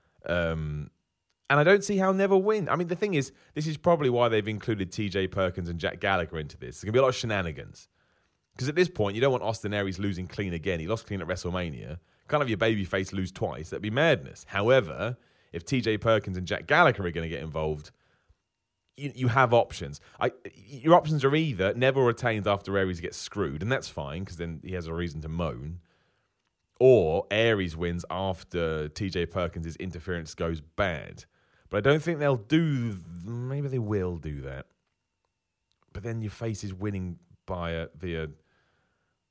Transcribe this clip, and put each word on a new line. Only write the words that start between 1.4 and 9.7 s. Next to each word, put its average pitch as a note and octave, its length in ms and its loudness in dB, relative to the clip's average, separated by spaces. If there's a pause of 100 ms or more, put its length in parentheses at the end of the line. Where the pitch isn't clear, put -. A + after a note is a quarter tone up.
and C#3+ 80 6
I D3+ 40 6
don't G3 200 6
see G3+ 140 -2
how F#3+ 140 2
Neville F#3+ 300 4
wins. G#3 260 0
I C3+ 80 2
mean, F3 120 -2
the F3 80 -4
thing G3+ 180 -2
is, C#3 180 0 (220)
this D3+ 140 -4
is D3+ 100 -4
probably D3+ 320 4
why A#2+ 180 4
they've A2 200 2
included G2 440 -2
T G#2+ 160 -4
J F#2+ 200 0
Perkins F#2 420 -2
and E2+ 100 -6
Jack F2+ 200 -4
Gallagher F2 400 0
into D2 180 -10
this. B1 200 -14
There's - 80 -14
gonna G#2+ 80 -2
be B2 60 6
a C#3 40 6
lot C3 60 4
of B2 60 0
shenanigans. F#2 760 -6 (680)
'Cause B2+ 120 -4
at D3 60 -8
this F3 140 4
point, G2+ 240 0
you A2 80 -2
don't C3+ 100 6
want A2+ 120 0
Austin G#2 280 -2